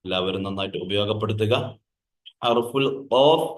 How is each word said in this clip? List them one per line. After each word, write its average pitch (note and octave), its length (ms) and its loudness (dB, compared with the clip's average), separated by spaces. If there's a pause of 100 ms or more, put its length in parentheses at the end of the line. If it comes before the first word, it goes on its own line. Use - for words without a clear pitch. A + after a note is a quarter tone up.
എല്ലാവരും F#2 420 -2
നന്നായിട്ട് G2 400 -6
ഉപയോഗപ്പെടുത്തുക. G#2 680 0 (920)
ഹർഫുൽ A#2+ 420 0 (240)
ഖാഫ് D3+ 460 6